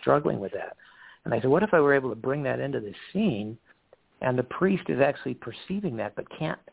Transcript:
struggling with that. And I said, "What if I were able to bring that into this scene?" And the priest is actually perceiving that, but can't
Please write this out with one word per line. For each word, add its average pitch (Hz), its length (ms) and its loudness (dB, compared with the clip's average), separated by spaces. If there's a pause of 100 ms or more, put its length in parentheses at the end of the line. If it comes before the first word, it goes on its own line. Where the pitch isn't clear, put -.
struggling 143 400 2
with 95 120 -6
that. - 240 -10 (500)
And 113 80 -2
I 117 60 2
said, 127 100 2
"What 170 120 6
if 214 120 2
I 165 60 8
were 143 140 6
able 131 160 2
to 120 60 -6
bring 131 280 -2
that 123 160 -2
into 135 200 -4
this 104 160 -10 (160)
scene?" 113 460 -2 (640)
And 127 180 0
the 123 60 2
priest 185 440 0
is 131 120 2
actually 139 340 0
perceiving 165 640 -8
that, 104 200 -6
but - 80 -6 (140)
can't 156 200 -4 (140)